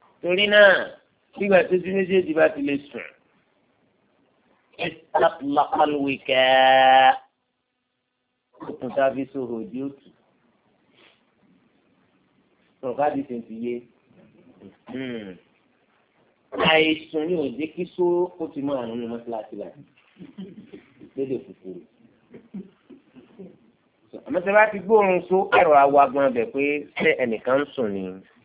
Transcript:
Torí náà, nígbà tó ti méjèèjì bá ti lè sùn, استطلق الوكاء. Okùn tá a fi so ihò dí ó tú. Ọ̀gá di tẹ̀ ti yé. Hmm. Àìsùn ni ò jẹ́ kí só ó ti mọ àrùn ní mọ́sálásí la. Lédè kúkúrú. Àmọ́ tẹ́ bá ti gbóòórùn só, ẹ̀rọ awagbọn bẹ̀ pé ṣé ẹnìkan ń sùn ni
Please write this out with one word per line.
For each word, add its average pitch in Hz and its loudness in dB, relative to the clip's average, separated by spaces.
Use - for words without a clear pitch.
Torí 185 0
náà, 208 8
nígbà 196 4
tó 175 -2
ti 175 -4
méjèèjì 185 0
bá 156 4
ti 139 -4
lè 143 -2
sùn, 101 -14
استطلق - -2
الوكاء. 131 4
Okùn - -12
tá 135 0
a 135 4
fi 139 -8
so 139 -12
ihò 117 -8
dí 110 -12
ó 139 -8
tú. - -18
Ọ̀gá 135 -4
di 139 -6
tẹ̀ 120 -10
ti 113 -18
yé. 120 -8
Hmm. 117 -12
Àìsùn 156 -2
ni 180 -4
ò 156 -4
jẹ́ 135 -10
kí 180 -10
só 180 -4
ó 160 -12
ti 143 -12
mọ 143 -6
àrùn 117 -8
ní 117 -8
mọ́sálásí 117 -12
la. 98 -12
Lédè 131 -6
kúkúrú. 92 -18
Àmọ́ - -6
tẹ́ 196 -4
bá 214 6
ti 208 -8
gbóòórùn 190 2
só, 185 -2
ẹ̀rọ 165 4
awagbọn 139 4
bẹ̀ 117 -2
pé 139 -4
ṣé - 0
ẹnìkan 123 -2
ń 143 -2
sùn 127 -6
ni 98 -6